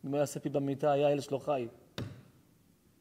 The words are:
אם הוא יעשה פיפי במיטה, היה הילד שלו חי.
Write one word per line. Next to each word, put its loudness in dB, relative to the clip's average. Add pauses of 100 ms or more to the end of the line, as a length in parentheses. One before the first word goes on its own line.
אם -6
הוא 0
יעשה 0
פיפי -4
במיטה, 2
היה 4
הילד 2
שלו -4
חי. -2 (1300)